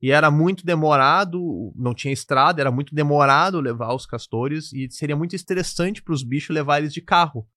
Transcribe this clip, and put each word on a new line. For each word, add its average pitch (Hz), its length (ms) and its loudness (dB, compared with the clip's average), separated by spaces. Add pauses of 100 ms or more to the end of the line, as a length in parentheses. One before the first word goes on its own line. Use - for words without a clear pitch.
E 131 80 0
era 151 200 4
muito 165 340 2
demorado, 156 1120 0
não 123 180 -2
tinha 135 180 -6
estrada, 147 480 2
era 135 100 2
muito 143 240 -4
demorado 147 640 4
levar 120 340 -4
os 131 120 -10
castores, 139 680 -6
e 131 180 -8
seria 147 240 -6
muito 170 220 -4
estressante 185 680 -4
pros 147 220 -4
bichos 139 300 -4
levar 147 240 0
eles 151 140 -4
de 170 100 -12
carro. 160 440 0 (100)